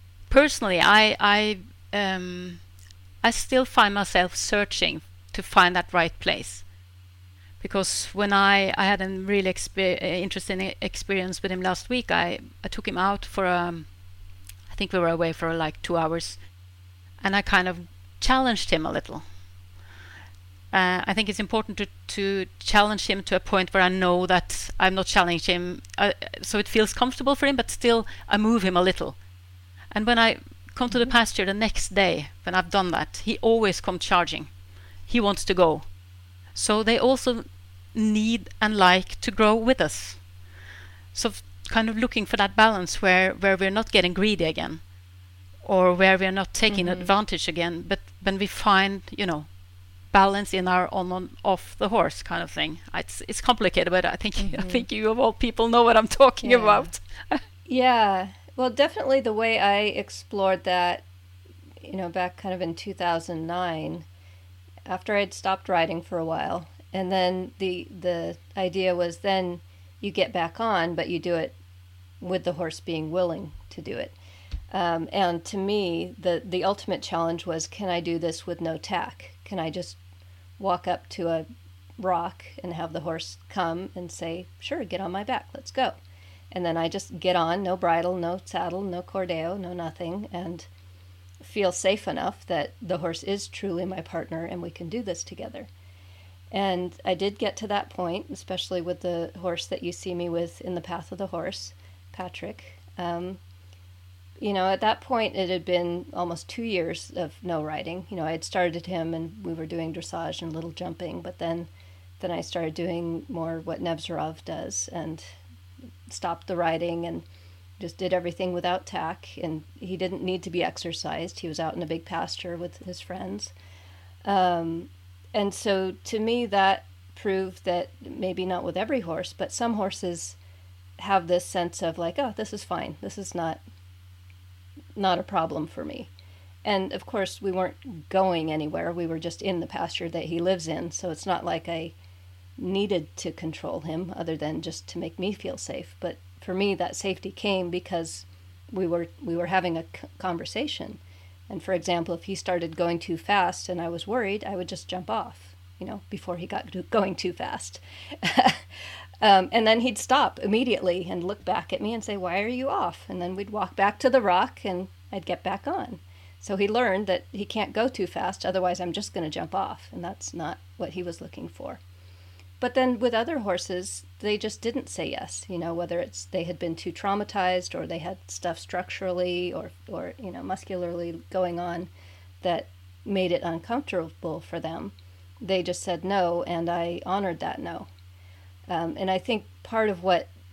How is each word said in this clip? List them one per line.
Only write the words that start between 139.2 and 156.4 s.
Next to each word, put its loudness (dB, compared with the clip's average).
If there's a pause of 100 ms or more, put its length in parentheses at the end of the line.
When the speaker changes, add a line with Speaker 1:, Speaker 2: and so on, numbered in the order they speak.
Speaker 2:
in -2
the -6
pasture -6
that -6
he -4
lives 0
in. -4
So -6
it's -8
not 0
like -4
I -6 (640)
needed 0
to -8
control -8
him -6
other -4
than -4
just -10
to -10
make -8
me -2
feel -8
safe. -10
But -8 (240)
for -8
me, 2
that -4
safety -6
came -2
because -6 (440)
we -2
were, 0 (180)
we -2
were -2
having 2
a -6
c-, -16 (100)
conversation. -6 (500)
And -8
for -4
example, 0
if -8
he -6
started -2
going 0
too -4
fast 0
and -4
I -4
was -8
worried, -2
I -6
would -6
just -12
jump -8
off, -8 (220)
you -10
know, -12
before -8
he -10